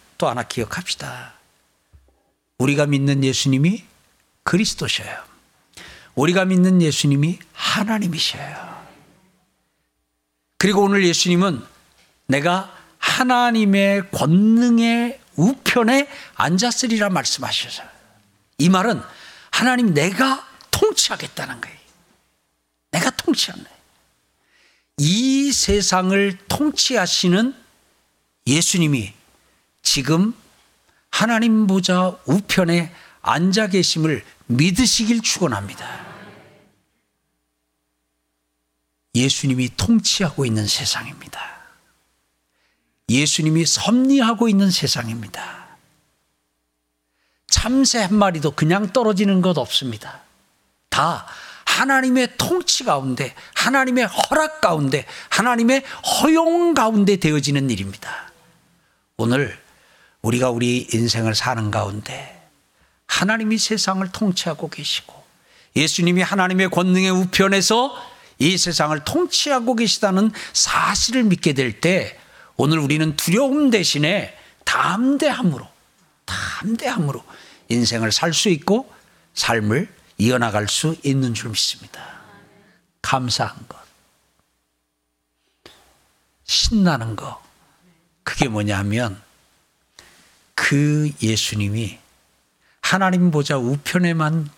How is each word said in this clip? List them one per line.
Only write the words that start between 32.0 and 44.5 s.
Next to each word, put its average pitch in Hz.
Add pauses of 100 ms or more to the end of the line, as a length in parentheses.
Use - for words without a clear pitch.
우편에 170 (280)
앉아 190
계심을 160 (220)
믿으시길 208
축원합니다. - (3000)
예수님이 127
통치하고 185
있는 110
세상입니다. - (1700)
예수님이 156
섭리하고 233
있는 196